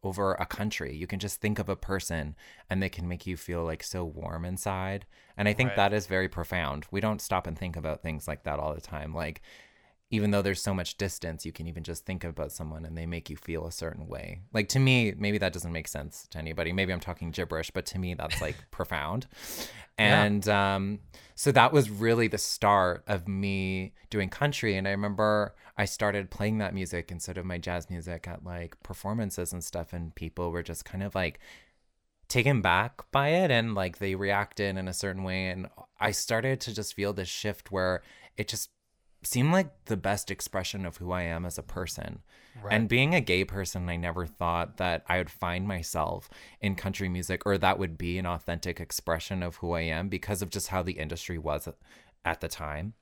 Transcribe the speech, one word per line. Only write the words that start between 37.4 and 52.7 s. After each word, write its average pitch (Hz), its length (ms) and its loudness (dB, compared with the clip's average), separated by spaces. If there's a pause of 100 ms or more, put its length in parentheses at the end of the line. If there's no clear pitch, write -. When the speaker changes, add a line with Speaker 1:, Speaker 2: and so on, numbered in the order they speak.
Speaker 1:
where 92 300 2 (340)
it 107 120 -2
just - 220 -4 (520)
seemed 127 280 4
like 180 360 2
the 110 100 0
best 98 340 -2
expression 95 560 -4
of 82 120 -10
who 90 120 -6
I 90 120 0
am 85 220 -2
as 87 140 -6
a - 40 -10
person. - 600 -6 (400)
Speaker 2:
Right. 101 120 0
Speaker 1:
And 110 140 6
being 131 240 6
a 180 80 6
gay 92 240 4
person, 90 440 -2
I 87 80 0
never 85 280 -2
thought 85 520 -2
that 87 320 0
I 90 100 4
would 90 120 0
find 87 360 -2
myself 85 640 -2 (300)
in 98 160 0
country 95 320 -2
music 90 360 -2
or 101 140 4
that 95 200 4
would 82 200 -2
be 87 200 -2
an 90 80 -2
authentic 87 520 -4
expression 87 640 -2
of 87 140 -4
who 85 160 -2
I 85 80 2
am 82 280 0
because 98 340 -2
of 92 80 -4
just - 180 -4
how 92 140 0
the 90 100 -2
industry 82 460 -6
was 76 280 -2
at, 80 80 -10 (500)
at 85 160 0
the 87 80 -6
time. 78 540 -6